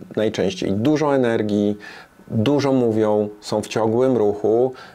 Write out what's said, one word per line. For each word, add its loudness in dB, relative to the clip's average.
najczęściej -2
dużo 0
energii, 2
dużo 0
mówią, 2
są -4
w -8
ciągłym 0
ruchu. 2